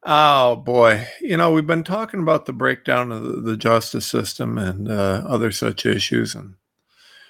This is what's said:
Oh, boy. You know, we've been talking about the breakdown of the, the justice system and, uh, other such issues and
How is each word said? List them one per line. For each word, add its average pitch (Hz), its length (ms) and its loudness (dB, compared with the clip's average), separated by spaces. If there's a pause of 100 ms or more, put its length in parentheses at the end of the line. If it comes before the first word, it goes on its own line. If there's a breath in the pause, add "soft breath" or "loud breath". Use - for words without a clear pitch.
Oh, 147 500 4
boy. 117 540 4 (120)
You 233 160 -2
know, 170 140 4
we've 156 160 2
been 165 160 0
talking 208 380 -6
about 156 260 0
the - 60 -8
breakdown 123 580 -2
of 113 140 -8
the, 123 160 -6
the 113 160 -4
justice 113 500 0
system 117 520 -4
and, 98 300 -4
uh, 101 380 -2
other 113 240 0
such 110 340 -4
issues 110 520 -2
and 98 180 -18 (760 soft breath)